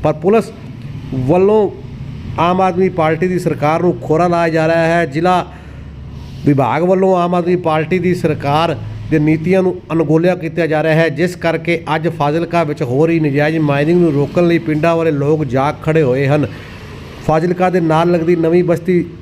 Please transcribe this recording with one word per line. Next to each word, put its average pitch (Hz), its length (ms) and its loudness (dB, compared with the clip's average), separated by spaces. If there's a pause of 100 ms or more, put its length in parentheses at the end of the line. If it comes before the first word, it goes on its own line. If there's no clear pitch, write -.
ਪਰ 151 120 2
ਪੁਲਿਸ 196 360 0 (760)
ਵੱਲੋਂ 196 420 4 (720)
ਆਮ 180 200 2
ਆਦਮੀ 185 280 2
ਪਾਰਟੀ 160 380 0
ਦੀ 180 120 0
ਸਰਕਾਰ 151 440 0
ਨੂੰ 175 200 2
ਖੋਰਾ 160 240 2
ਲਾਇਆ 170 220 2
ਜਾ 160 180 0
ਰਿਹਾ 165 200 2
ਹੈ। 170 200 2
ਜ਼ਿਲ੍ਹਾ 165 380 0 (1000)
ਵਿਭਾਗ 139 380 2
ਵੱਲੋਂ 190 340 2
ਆਮ 175 180 0
ਆਦਮੀ 175 200 0 (100)
ਪਾਰਟੀ 160 340 0
ਦੀ 175 160 2
ਸਰਕਾਰ 156 600 0 (360)
ਦੇ 156 80 2
ਨੀਤੀਆਂ 160 440 2
ਨੂੰ 180 120 0 (160)
ਅਣਗੌਲਿਆ 160 440 2
ਕੀਤਾ 160 320 -4
ਜਾ 151 160 0
ਰਿਹਾ 160 120 2
ਹੈ, 165 140 2
ਜਿਸ 170 260 -2
ਕਰਕੇ 165 480 -2 (120)
ਅੱਜ 165 140 -2
ਫਾਜ਼ਿਲਕਾ 165 540 0
ਵਿੱਚ 147 200 -4
ਹੋ 131 240 2
ਰਹੀ 165 120 2
ਨਜਾਇਜ਼ 151 400 0
ਮਾਈਨਿੰਗ 151 420 2
ਨੂੰ 165 120 2
ਰੋਕਣ 143 340 2
ਲਈ 170 120 2
ਪਿੰਡਾਂ 156 360 0
ਵਾਲੇ 165 160 0
ਲੋਕ 147 340 0
ਜਾਗ 135 380 -2
ਖੜ੍ਹੇ 160 200 2
ਹੋਏ 131 240 2
ਹਨ। 143 200 2 (800)
ਫਾਜ਼ਿਲਕਾ 180 420 2
ਦੇ 180 120 0
ਨਾਲ 165 300 2
ਲੱਗਦੀ 170 260 2
ਨਵੀਂ 165 260 2
ਬਸਤੀ 175 420 0 (160)